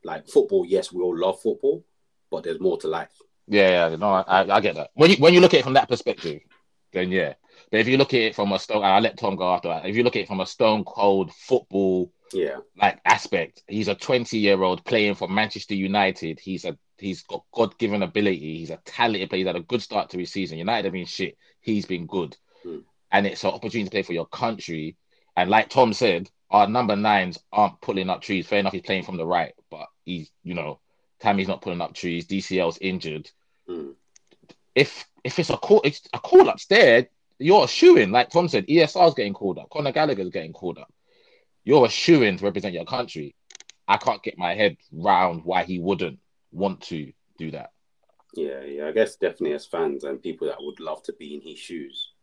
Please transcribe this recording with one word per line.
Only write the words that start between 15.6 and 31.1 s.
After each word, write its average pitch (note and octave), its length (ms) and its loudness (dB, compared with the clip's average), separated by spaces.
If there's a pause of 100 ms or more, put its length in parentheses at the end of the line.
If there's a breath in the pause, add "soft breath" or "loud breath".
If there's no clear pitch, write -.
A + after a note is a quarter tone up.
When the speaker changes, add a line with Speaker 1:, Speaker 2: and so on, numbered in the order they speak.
Speaker 2:
United. F#2+ 680 -2
He's F#2 240 -12
a, E2 120 -8 (220)
he's F#2+ 240 -10
got - 220 -14 (100)
God-given G#2 480 -2
ability. E2+ 560 -2
He's D#2+ 120 -12
a D#2+ 140 -14
talented G#2+ 460 -4
player. F#2+ 80 -4
He's F#2 80 -2
had F2 100 -4
a F2+ 40 -6
good G#2 220 -6
start G#2 280 -6
to F2+ 80 -10
his F2 140 -8
season. E2 260 -8
United G#2 260 -4
have F#2+ 80 -4
been F2+ 140 -10
shit. - 320 -10 (220)
He's G#2 260 -4
been F2 200 -8
good. E2 300 -6 (280 loud breath)
Speaker 1:
Hmm. E2 140 -12 (340 loud breath)
Speaker 2:
And G3+ 140 2
it's - 180 -8
an F#2+ 60 2
opportunity A2+ 340 -6
to F#2 60 -8
play G2+ 120 -4
for F2+ 100 -8
your E2+ 140 -6
country. F2 680 -8 (400)
And F2+ 140 0
like G#2+ 180 4
Tom B2 240 2
said, F#2+ 380 -2 (200)
our G2+ 180 4
number A2 280 -2
nines G2+ 420 0 (140)
aren't G2+ 280 0
pulling F#2+ 300 -4
up F2+ 120 -6
trees. F#2 240 -4
Fair G#2 140 0
enough, G2 120 -2
he's F#2 100 -10
playing F#2+ 220 -4
from F#2 120 -10
the E2 100 -6
right, E2+ 260 -2 (180)
but D#2 160 -16 (180)
he's, F2 260 -10 (140)
you F2 100 -10
know, D2+ 240 -10 (420)